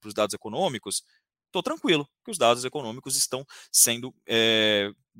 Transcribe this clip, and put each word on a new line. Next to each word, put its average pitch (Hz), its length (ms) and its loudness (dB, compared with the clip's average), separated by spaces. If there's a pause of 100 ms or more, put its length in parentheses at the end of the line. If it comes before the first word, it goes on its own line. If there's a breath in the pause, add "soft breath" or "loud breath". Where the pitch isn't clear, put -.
pros 107 140 -14
dados 104 180 -2
econômicos, 113 720 -6 (480)
tô - 140 -4
tranquilo, 262 440 -2 (160)
que 240 60 -14
os 196 80 -8
dados 120 260 4
econômicos 131 520 -8
estão 135 280 -4 (280 loud breath)
sendo, 120 420 0 (140)
eh, 107 640 4 (280)